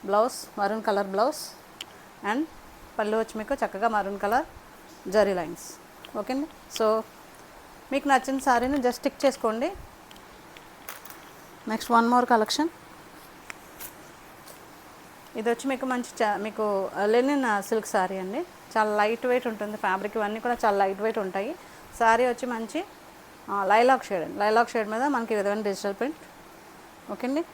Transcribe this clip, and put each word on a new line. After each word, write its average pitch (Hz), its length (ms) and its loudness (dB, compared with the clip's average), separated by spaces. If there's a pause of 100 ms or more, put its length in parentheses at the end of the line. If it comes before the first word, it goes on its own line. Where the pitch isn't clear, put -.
బ్లౌజ్ 208 560 0
మరూన్ 208 220 0
కలర్ 202 240 0
బ్లౌజ్ 208 300 2 (960)
and 294 140 0 (520)
పళ్ళు 214 180 0
వచ్చి 220 220 -2
మీకు 214 160 -2
చక్కగా 220 340 -2
మరూన్ 202 320 -2
కలర్ 233 260 0 (640)
జరీ 202 240 4
లైన్స్. - 440 -8 (400)
ఓకే 208 140 -6
అండి. 285 160 -2 (300)
So, 220 240 2 (880)
మీకు 277 160 -2
నచ్చిన 269 300 2
సారీని 254 400 2
just 247 240 0
టిక్ - 240 -2
చేసుకోండి. 240 460 0 (2000)
Next 220 180 -4
one 233 280 6
more 247 120 6
collection. 247 420 2 (2750)
ఇది 226 140 0
వచ్చి 233 180 -2
మీకు 262 180 -4
మంచి 247 380 -2
చ-, 208 140 2
మీకు, 208 560 -2
ఆ, 196 100 0
లెనిన్, 262 400 4
ఆ, 208 160 2
సిల్క్ 214 260 -2
సారీ 190 320 0
అండి. 208 280 -6 (300)
చాలా 214 200 2
లైట్ 220 300 0
వెయిట్ 240 200 2
ఉంటుంది 214 300 -6
ఫ్యాబ్రిక్, 196 400 -2
ఇవన్నీ 214 240 -2
కూడా 240 240 -2
చాలా 202 120 4
లైట్ 196 240 2
వెయిట్ 220 180 0
ఉంటాయి. 196 380 -4 (420)
సారీ 233 280 6
వచ్చి 240 200 -2
మంచి, 240 380 -6 (680)
ఆ, 196 140 0
లైలాక్ 240 400 6
షేడ్ 175 200 -4
అండి. 185 140 -8
లైలాక్ 220 320 2
షేడ్ 214 180 -2
మీద 220 140 -2
మనకి 240 320 0
ఈ - 20 0
విధమైన 202 260 0
డిజిటల్ 202 320 -4
ప్రింట్. 285 220 -4 (960)
ఓకే 202 140 -6
అండి. 294 280 -2